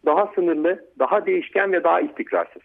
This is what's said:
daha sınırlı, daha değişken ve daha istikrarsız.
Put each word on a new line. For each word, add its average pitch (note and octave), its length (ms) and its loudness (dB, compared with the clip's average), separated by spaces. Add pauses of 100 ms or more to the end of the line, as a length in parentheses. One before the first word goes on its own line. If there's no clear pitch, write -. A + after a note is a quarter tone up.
daha F#3 300 2
sınırlı, E3+ 500 0 (140)
daha G3+ 260 0
değişken F#3+ 460 -2
ve F3 120 0
daha E3+ 180 2
istikrarsız. - 640 -6